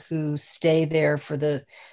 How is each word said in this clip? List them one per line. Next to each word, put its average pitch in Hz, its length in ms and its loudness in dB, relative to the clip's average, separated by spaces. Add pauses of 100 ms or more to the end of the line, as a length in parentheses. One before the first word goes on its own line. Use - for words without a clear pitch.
(100)
who 151 260 -2
stay 160 480 2
there 151 320 2
for 143 220 -6
the 143 260 -2 (280)